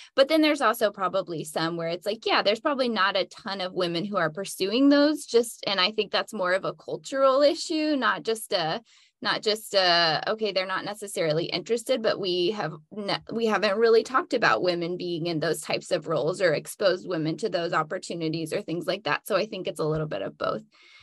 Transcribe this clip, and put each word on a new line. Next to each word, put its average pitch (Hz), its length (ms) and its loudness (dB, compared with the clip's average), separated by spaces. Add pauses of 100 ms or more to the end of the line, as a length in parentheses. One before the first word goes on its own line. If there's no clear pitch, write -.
(160)
But 269 120 6
then 311 120 4
there's 302 200 4
also 233 300 2
probably 175 540 -4
some 165 320 -2
where 165 120 -4
it's 175 180 -6
like, 220 200 -4
yeah, 320 160 2
there's 202 180 2
probably 269 280 0
not 196 280 0
a 180 100 0
ton - 340 -10
of 185 120 -6
women 175 320 -2
who 202 120 -6
are 165 140 2
pursuing 196 580 0
those, 294 380 4
just, 233 400 0
and 196 140 0
I 190 120 2
think 208 180 -2
that's 190 240 -2
more 185 200 0
of 190 100 0
a 156 100 -2
cultural 269 680 2
issue, 311 540 2
not 208 280 0
just 220 280 -4
a, 175 280 0 (420)
not 196 180 -2
just, 220 340 -2
uh, 170 540 4
okay, 220 240 -2
they're 185 140 0
not 185 180 -4
necessarily 180 640 -2
interested, 233 560 -2
but 214 180 0
we 180 300 0
have 208 240 -4 (180)
ne-, 196 220 -4 (180)
we 226 140 0
haven't 202 320 2
really 226 240 6
talked 262 320 0
about 127 280 2
women 175 360 0
being 175 280 -4
in 165 140 -2
those - 220 0
types - 280 -6
of 170 180 -2
roles 160 340 -2
or 170 100 4
exposed 185 560 -2
women 160 300 -2
to 214 100 -4
those 175 240 -2
opportunities 160 800 -4
or 196 80 -2
things 170 260 -6
like 196 180 -4
that. - 220 -2
So 214 80 -2
I 180 120 0
think 185 200 -8
it's 190 140 -8
a 165 40 0
little 156 220 -2
bit 151 140 -6
of 98 160 -8
both - 260 -4 (400)